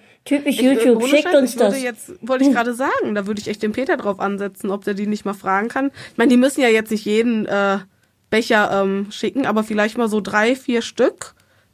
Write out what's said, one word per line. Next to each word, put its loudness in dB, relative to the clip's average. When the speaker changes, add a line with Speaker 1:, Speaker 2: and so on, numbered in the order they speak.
Speaker 1:
Typisch -2
Speaker 2:
Ich, 0
äh, 4
Speaker 1:
YouTube, 4
Speaker 2:
ohne 0
Speaker 1:
schickt 4
Speaker 2:
Scheiß, 2
Speaker 1:
uns 0
Speaker 2:
ich -10
würde 4
Speaker 1:
das. -4
Speaker 2:
jetzt, -10
wollte 0
ich 6
Speaker 1:
Hm. 4
Speaker 2:
gerade -2
sagen, -2
da -4
würde -4
ich -10
echt -8
den -2
Peter -2
drauf -4
ansetzen, -4
ob -6
der -2
die -6
nicht -4
mal -4
fragen -2
kann. -2
Ich -12
meine, 4
die 6
müssen 4
ja 4
jetzt 2
nicht -4
jeden, 0
äh, 0
Becher, 2
ähm, -2
schicken, -4
aber 0
vielleicht -2
mal 0
so 0
drei, 0
vier -2
Stück, -2